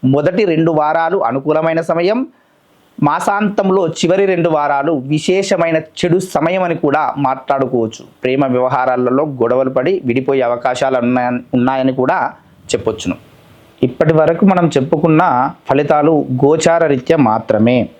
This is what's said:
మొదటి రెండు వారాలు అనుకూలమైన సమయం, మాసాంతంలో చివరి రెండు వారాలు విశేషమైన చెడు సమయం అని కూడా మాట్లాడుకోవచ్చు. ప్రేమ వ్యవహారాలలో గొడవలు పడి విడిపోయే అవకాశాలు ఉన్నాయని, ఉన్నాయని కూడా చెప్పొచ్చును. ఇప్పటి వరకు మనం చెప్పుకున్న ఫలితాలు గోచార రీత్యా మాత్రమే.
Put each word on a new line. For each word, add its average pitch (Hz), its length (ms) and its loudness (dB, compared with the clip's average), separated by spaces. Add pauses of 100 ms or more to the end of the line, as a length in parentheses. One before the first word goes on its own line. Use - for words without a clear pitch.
(140)
మొదటి 165 280 0 (100)
రెండు 160 280 2
వారాలు 165 380 0 (100)
అనుకూలమైన 156 520 -2 (100)
సమయం, 175 280 0 (800)
మాసాంతంలో 196 840 0 (160)
చివరి 185 280 2
రెండు 175 300 0
వారాలు 143 360 0 (200)
విశేషమైన 170 680 0 (200)
చెడు 175 200 2 (160)
సమయం 170 320 0
అని 165 180 -2
కూడా 147 180 2 (240)
మాట్లాడుకోవచ్చు. 127 800 -2 (180)
ప్రేమ 131 220 0 (100)
వ్యవహారాలలో 127 680 0 (160)
గొడవలు 127 360 2
పడి 135 160 0 (160)
విడిపోయే 131 400 0
అవకాశాలు 127 580 0
ఉన్నాయని, 123 340 -2 (180)
ఉన్నాయని 131 420 0
కూడా 151 180 0 (540)
చెప్పొచ్చును. 107 440 -4 (680)
ఇప్పటి 156 380 0
వరకు 165 320 2
మనం 180 140 2 (100)
చెప్పుకున్న 156 460 2 (460)
ఫలితాలు 147 460 2 (280)
గోచార 165 400 4 (100)
రీత్యా 139 260 0 (120)
మాత్రమే. 110 480 2 (220)